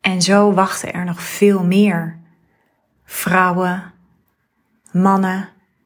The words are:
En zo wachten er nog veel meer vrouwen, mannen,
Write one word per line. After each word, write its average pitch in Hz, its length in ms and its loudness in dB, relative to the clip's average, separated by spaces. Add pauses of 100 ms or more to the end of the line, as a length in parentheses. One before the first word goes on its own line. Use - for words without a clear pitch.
En 185 220 -4
zo 202 300 4
wachten - 400 -2
er 175 120 -6
nog 175 180 -8
veel 196 420 0
meer 175 560 0 (840)
vrouwen, 180 880 -2 (1000)
mannen, 190 560 0 (380)